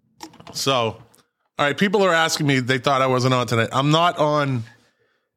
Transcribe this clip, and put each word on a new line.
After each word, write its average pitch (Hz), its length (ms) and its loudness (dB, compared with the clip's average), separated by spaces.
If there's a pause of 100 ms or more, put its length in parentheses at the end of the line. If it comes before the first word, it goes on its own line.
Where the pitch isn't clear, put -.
(520)
So, - 200 -2
all 117 280 -2 (580)
right, 143 180 0
people 202 260 0
are 185 100 2
asking 160 340 0
me, 135 140 2
they 131 180 0
thought 135 240 0
I 135 40 2
wasn't 127 280 2
on 123 120 0
tonight. 113 260 0
I'm 139 180 0
not 165 280 2
on 143 460 -2 (720)